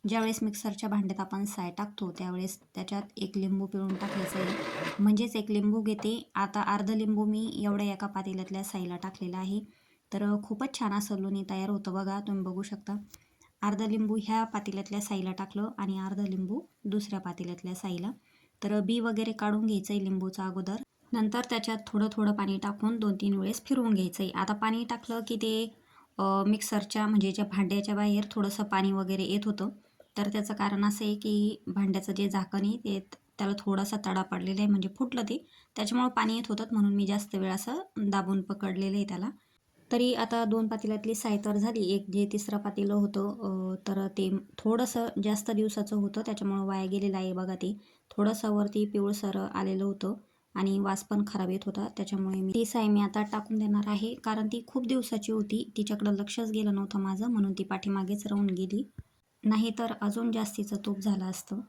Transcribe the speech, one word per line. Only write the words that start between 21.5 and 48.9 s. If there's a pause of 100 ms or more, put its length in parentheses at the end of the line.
थोडं
थोडं
पाणी
टाकून
दोन
तीन
वेळेस
फिरवून
घ्यायचं
आहे.
आता
पाणी
टाकलं
की
ते, (420)
अ,
मिक्सरच्या
म्हणजे
ज्या
भांड्याच्या
बाहेर
थोडंसं
पाणी
वगैरे
येत
होतं, (480)
तर
त्याचं
कारण
असं
आहे
की
भांड्याचं
जे
झाकण
आहे
ते
त-, (220)
त्याला
थोडासा
तडा
पडलेला
आहे,
म्हणजे
फुटलं
ते, (300)
त्याच्यामुळं
पाणी
येत
होतं,
म्हणून
मी
जास्त
वेळ
असं (220)
दाबून
पकडलेलं
आहे
त्याला. (600)
तरी
आता
दोन
पातेल्यातली
साय
तर
झाली,
एक
जे
तिसरं
पातेलं
होतं,
अ, (120)
तर
ते (200)
थोडंसं (160)
जास्त
दिवसाचं
होतं,
त्याच्यामुळं
वाया
गेलेलं
आहे
बघा
ते, (400)
थोडंसं
वरती
पिवळसर